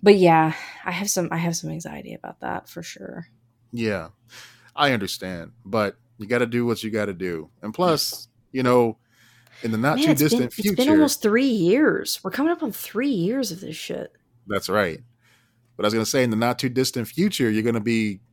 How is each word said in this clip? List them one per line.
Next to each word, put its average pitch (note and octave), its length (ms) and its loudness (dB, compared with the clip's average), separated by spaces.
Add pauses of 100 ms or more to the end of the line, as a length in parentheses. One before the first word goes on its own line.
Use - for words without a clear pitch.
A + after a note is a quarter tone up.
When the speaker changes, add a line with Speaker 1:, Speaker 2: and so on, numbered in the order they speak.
Speaker 1:
But G#3 140 10
yeah, E3 360 6 (320)
I F3+ 60 -4
have F#3+ 180 -4
some, F3 220 -2
I E3 60 -4
have E3+ 180 -2
some D#3 160 -8
anxiety G#2+ 420 -12
about - 280 -16
that - 280 -8
for E3+ 140 -14
sure. - 440 -14 (440)
Speaker 2:
Yeah, G#2 380 -4 (680)
I C#3+ 160 4
understand, F#2 640 -6 (120)
but G2+ 300 0 (240)
you G#2 80 -12
gotta B2 180 2
do A#2+ 200 -2
what A#2 180 -2
you A2 80 -6
gotta G#2 220 -4
do. E2+ 360 -8 (120)
And A2 120 -10
plus, - 540 0 (240)
you C3 120 -2
know, B2 340 4 (680)
in A2+ 80 -2
the A2 80 -2
not C#3 180 2
Speaker 1:
Man, C#4+ 80 2
Speaker 2:
too D#3 60 4
Speaker 1:
it's C#3+ 100 2
been, D3+ 80 4
Speaker 2:
distant C#3 300 0
Speaker 1:
it's - 100 -6
been F#3+ 60 0
Speaker 2:
future C4 160 4
Speaker 1:
almost D#4 320 4
three A#3 240 2
years. A3 760 2
We're F#3+ 80 -6
coming D4+ 200 0
up E4+ 100 -4
on C4 100 -4
three B3 380 -4
years A3 420 -2
of E3+ 100 -12
this D#3+ 140 -12
shit. - 360 -10 (340)
Speaker 2:
That's G2 240 -4
right. F#2 300 0 (760)
But - 100 -4
I - 20 4
was G#2 60 2
gonna A2+ 120 0
say, C3+ 180 2
in B2 60 0
the G#2+ 60 0
not A#2+ 240 0
too C3+ 100 -2
distant B2+ 380 -2
future, D#3+ 420 0
you're G#2+ 140 0
gonna A#2 160 0
be G#2+ 400 -2 (140)